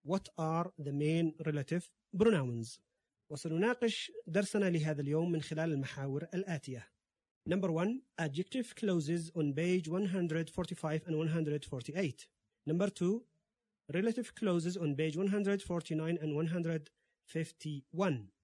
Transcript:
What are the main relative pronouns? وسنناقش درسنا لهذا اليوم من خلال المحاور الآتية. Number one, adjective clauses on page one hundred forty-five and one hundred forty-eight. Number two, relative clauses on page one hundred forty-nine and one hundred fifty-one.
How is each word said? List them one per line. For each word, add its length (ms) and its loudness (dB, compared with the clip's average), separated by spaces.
What 340 -2
are 420 0
the 140 -4
main 420 2
relative 440 -2
pronouns? 600 4
وسنناقش 840 0
درسنا 440 2
لهذا 300 2
اليوم 320 2
من 100 0
خلال 300 -2
المحاور 640 -4
الآتية. 540 -6
Number 220 2
one, 320 2
adjective 580 -2
clauses 580 0
on 200 0
page 340 2
one 200 0
hundred 420 0
forty-five 560 -2
and 100 0
one 120 2
hundred 360 0
forty-eight. 600 -4
Number 240 2
two, 340 0
relative 400 0
clauses 420 2
on 180 0
page 220 0
one 120 2
hundred 340 2
forty-nine 580 -2
and 160 0
one 120 2
hundred 420 -2
fifty-one. 1040 -2